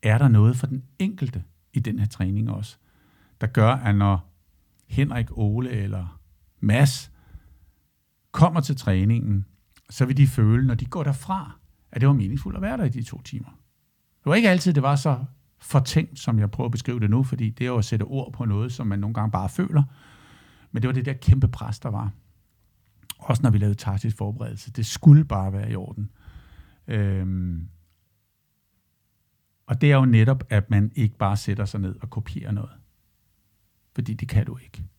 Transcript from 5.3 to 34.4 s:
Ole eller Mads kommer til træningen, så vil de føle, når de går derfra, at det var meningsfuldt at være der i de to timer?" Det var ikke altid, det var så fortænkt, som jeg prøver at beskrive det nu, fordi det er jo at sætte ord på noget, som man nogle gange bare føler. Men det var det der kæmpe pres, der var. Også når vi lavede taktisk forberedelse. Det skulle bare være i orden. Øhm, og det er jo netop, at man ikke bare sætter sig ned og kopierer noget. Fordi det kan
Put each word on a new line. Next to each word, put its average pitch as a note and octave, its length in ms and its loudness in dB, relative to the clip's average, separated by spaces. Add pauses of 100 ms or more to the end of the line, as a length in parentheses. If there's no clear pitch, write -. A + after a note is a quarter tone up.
Ole A2+ 320 -2
eller G2 500 -6 (400)
Mads B2+ 520 2 (1200)
kommer E3 300 2
til C#3 140 -4
træningen, G2+ 680 0 (440)
så - 160 -2
vil C3 120 -2
de C#3 100 6
føle, A#2+ 400 2
når B2 80 0
de - 100 -4
går E3+ 180 -8
derfra, C#3+ 560 -6 (320)
at A2 100 -4
det C3 60 4
var C#3+ 60 6
meningsfuldt A#2 420 -2
at F#3+ 60 -6
være A3+ 160 -4
der A3+ 60 -2
i C3 60 0
de A#2 140 -6
to - 180 -14
timer?" - 380 -14 (640)
Det - 60 -4
var D#3+ 60 4
ikke A3 140 4
altid, F3+ 240 2
det C#3+ 100 2
var C#3+ 120 2
så C3+ 300 0 (340)
fortænkt, - 600 0
som A2+ 200 0
jeg G#2 120 0
prøver - 140 -4
at A#2+ 60 -4
beskrive A#2+ 280 -4
det G#2+ 100 0
nu, B2 140 2
fordi A#2+ 260 -4
det A#2 140 -6
er B2 40 -2
jo B2 100 -2
at G#2 80 0
sætte G#2 180 -2
ord C3+ 300 -8
på B2 120 -8
noget, A2 260 -2
som B2 160 -6
man G2+ 120 -2
nogle G#2 140 -6
gange A2 180 -2
bare F#2+ 180 -2
føler. D#3+ 340 0 (880)
Men A#2 100 -4
det B2+ 60 0
var B2+ 60 -2
det B2+ 120 -2
der C3+ 80 -4
kæmpe C3+ 340 4
pres, A2+ 320 -6
der B2 100 -8
var. G2+ 220 -4 (1080)
Også - 240 -2
når B2 60 4
vi G#2+ 80 4
lavede G2+ 180 2
taktisk G#2 420 -6
forberedelse. G#2+ 540 -10
Det A2+ 140 -6
skulle D3+ 400 8
bare F#2+ 280 -4
være G2+ 180 -6
i G#2 40 -6
orden. G#2 340 -10 (800)
Øhm, F#2 800 -2 (2000)
og - 140 -2
det D3 100 6
er C#3+ 40 8
jo C3 100 6
netop, B2 440 6
at G#2 200 2
man G#2 260 2
ikke G#2+ 220 0
bare G#2 200 0
sætter G#2 280 -4
sig G2+ 140 -6
ned F#2+ 220 -4
og - 80 -12
kopierer - 420 -8
noget. G#2 200 -6 (1200)
Fordi A2 180 -6
det - 140 -10
kan G#2+ 180 0